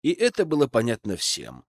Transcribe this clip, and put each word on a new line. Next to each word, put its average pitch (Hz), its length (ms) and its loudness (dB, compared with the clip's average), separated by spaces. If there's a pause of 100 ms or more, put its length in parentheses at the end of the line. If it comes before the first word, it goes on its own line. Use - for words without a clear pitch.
и 151 80 2
это 214 340 0
было 151 220 2
понятно 113 500 0
всем. 64 520 -6